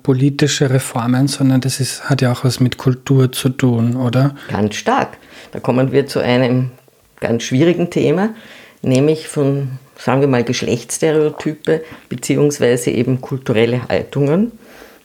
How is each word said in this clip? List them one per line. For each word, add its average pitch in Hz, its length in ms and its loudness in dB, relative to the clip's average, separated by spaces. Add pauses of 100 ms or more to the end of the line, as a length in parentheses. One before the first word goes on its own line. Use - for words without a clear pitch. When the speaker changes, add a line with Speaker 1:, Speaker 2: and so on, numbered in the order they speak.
Speaker 1:
politische 139 640 2
Reformen, 127 600 0
sondern 131 320 2
das 131 180 -4
ist, - 320 -6
hat 131 120 2
ja 123 100 2
auch - 100 -6
was 127 160 0
mit 123 180 2
Kultur 131 540 2
zu - 200 -2
tun, 120 440 0
oder? 127 400 0 (140)
Speaker 2:
Ganz 104 260 -2
stark. - 420 -2 (360)
Da - 80 -10
kommen 127 320 0
wir 135 160 2
zu - 100 -4
einem 127 540 2 (480)
ganz 117 240 -2
schwierigen 170 460 2
Thema, 170 400 0 (520)
nämlich 143 460 0
von, 139 500 -2 (180)
sagen 127 240 0
wir 143 80 2
mal, 123 140 2
Geschlechtsstereotype 151 1400 -2 (240)
beziehungsweise 135 800 0
eben 127 300 0
kulturelle 120 640 -2
Haltungen. 147 640 0 (540)